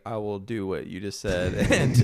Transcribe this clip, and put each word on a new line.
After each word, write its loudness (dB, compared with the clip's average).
I -8
will -6
do -6
what -6
you -10
just -10
said 0
<laughs> 2
and 4